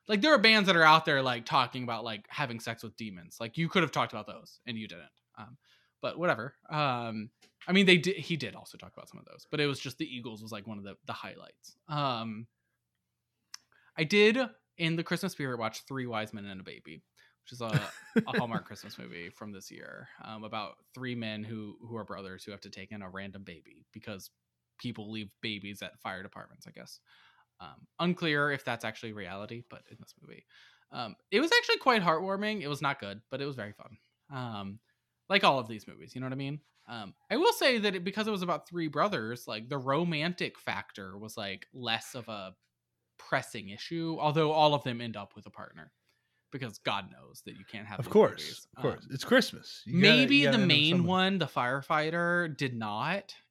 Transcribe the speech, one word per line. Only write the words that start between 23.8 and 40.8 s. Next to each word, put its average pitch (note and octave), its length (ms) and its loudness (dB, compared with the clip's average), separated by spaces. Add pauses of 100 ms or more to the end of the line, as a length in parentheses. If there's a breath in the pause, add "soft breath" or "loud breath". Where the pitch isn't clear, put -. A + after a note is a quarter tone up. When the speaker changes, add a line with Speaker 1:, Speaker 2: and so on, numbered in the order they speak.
Speaker 1:
because G#2+ 400 -14 (480)
people A2 320 -10
leave A2 180 -8 (120)
babies G2+ 400 -8
at - 180 -12
fire F#2+ 240 -8
departments, - 440 -18
I - 40 -18
guess. - 280 -20 (600 soft breath)
Um, C#2+ 280 -20 (120)
unclear D#3+ 520 0
if C3+ 140 -4
that's A#2+ 200 -4
actually A2 280 -8
reality, G#2 560 -10
but - 200 -20
in A#2 100 -20
this - 220 -20
movie. - 240 -20 (460 soft breath)
Um, A#2 240 -8 (160)
it G3+ 100 6
was E4 100 2
actually A#4 280 4
quite A#3 240 4
heartwarming. F#3+ 580 0
It C#3 60 -6
was D3 140 -4
not C#3 180 0
good, G2+ 220 -10 (100)
but C3+ 100 -6
it C#3 40 -4
was C#3+ 100 -6
very G2+ 180 -8
fun. - 240 -20 (340)
Um, A2 480 -8 (500)
like G3 140 4
all D3 160 6
of A2+ 80 -4
these A2 200 -10
movies, F2 280 -18
you B2+ 60 -8
know C3 60 -6
what C3 60 -6
I C3 40 -6
mean? C#3 240 -6 (260)
Um, G#2+ 280 -10 (140)
I G#3+ 80 0
will G#4+ 160 6
say C4+ 260 4
that G3+ 160 2
it, F3 80 -6
because G3+ 240 -2
it A3+ 40 0
was F#3+ 100 -2
about E3+ 260 -2
three E3+ 200 -4
brothers, C#3+ 600 -2
like, A2+ 220 -6
the C#3+ 80 -2
romantic D#3 800 0
factor G2 580 -6